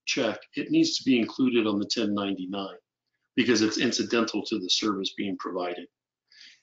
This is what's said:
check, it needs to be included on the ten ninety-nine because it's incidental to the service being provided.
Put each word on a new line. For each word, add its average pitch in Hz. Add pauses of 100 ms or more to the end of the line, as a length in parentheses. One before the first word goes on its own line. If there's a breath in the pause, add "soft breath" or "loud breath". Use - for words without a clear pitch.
check, 117 (160)
it 143
needs 160
to -
be 127
included 117
on 101
the 101
ten 107
ninety-nine 98 (580)
because 113
it's 110
incidental 110
to 110
the 92
service 98
being 95
provided. 87 (760 loud breath)